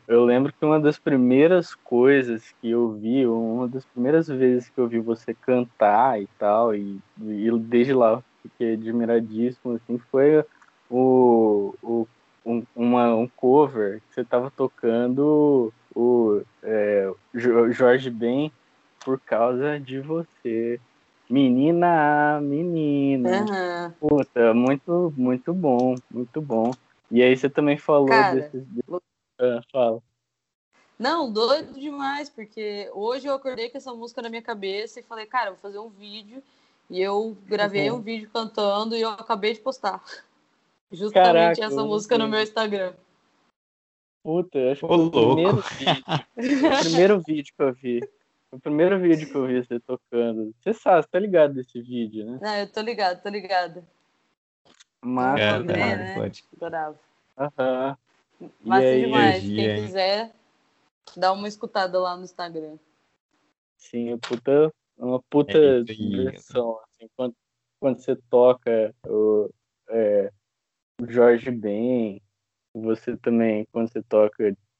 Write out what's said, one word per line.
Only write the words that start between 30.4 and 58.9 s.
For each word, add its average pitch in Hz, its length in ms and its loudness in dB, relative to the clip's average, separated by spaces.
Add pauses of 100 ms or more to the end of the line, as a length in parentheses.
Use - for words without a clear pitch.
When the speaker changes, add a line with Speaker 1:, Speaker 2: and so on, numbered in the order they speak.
Speaker 2:
Não, 277 320 -4
doido 240 480 -2
demais, 285 500 -10
porque 208 640 -12
hoje 240 360 -8
eu 277 60 -2
acordei 254 360 -8
com 277 80 -14
essa 262 160 -16
música 233 280 -16
na 233 60 -10
minha 226 140 -12
cabeça 208 560 -10
e 240 60 -20
falei, 220 220 -16
"Cara, 226 240 -4
eu - 20 -16
vou 180 80 -20
fazer 202 180 -16
um 226 120 -16
vídeo." 208 520 -20 (480)
E 180 100 -6
eu 202 360 -2 (100)
gravei 202 440 -2
Speaker 1:
Uhum. 247 80 -6
Speaker 2:
um - 20 -10
vídeo 220 320 -10
cantando 220 640 -2
e 226 60 -2
eu 220 80 -2
acabei 208 420 -4
de 220 80 -10
postar. 190 420 -6 (880)
Justamente 202 220 -8
Speaker 1:
Caraca, 170 520 4
Speaker 2:
essa - 180 -4
Speaker 1:
eu - 40 -2
Speaker 2:
música 208 300 -2
no 226 80 0
Speaker 1:
vi. 220 60 -4
Speaker 2:
meu 214 120 0
Instagram. 208 520 -4 (1300)
Speaker 1:
Puta, 170 340 -4
eu 131 140 0
acho 139 80 -6
que 165 60 -10
Speaker 3:
Ô, 170 100 2
Speaker 1:
foi 165 80 4
o 160 60 0
Speaker 3:
louco. 123 200 4
Speaker 1:
primeiro 175 320 2 (160)
vídeo. - 260 -2 (300)
Foi 262 400 0
o - 60 2
primeiro 175 400 4
vídeo 156 340 -6
que - 80 -4
eu 135 120 2
vi. 123 260 -4 (500)
Foi 135 80 -18
o - 40 -18
primeiro 165 360 2
vídeo 160 320 2
que - 60 -18
eu 135 100 -2
vi 127 180 -2
você 120 160 -8
tocando. 117 800 -4
Você 202 160 -6
sabe, 185 280 2
você - 80 -6
tá 185 80 -2
ligado 170 360 2
desse 127 280 -12
vídeo, 117 420 -8
né? 120 160 -12
Speaker 2:
Não, 208 160 -6
eu 202 160 -8
tô 220 80 -8
ligado, 202 420 -4
tô 208 60 -8
ligado. 180 560 -6 (1200)
Speaker 1:
Massa 127 400 0
Speaker 3:
É, 104 80 2
Speaker 2:
Vamos 98 140 -4
ver, - 80 -4
Speaker 1:
demais. 101 240 -2
Speaker 2:
né? - 160 -10
Speaker 3:
pode. - 300 -8 (120)
Speaker 2:
Adorava. 160 420 -10 (400)
Speaker 1:
Aham. 131 600 -4 (420)
E 185 80 -18 (160)
Speaker 2:
Massa 127 220 2
Speaker 1:
aí? 127 140 4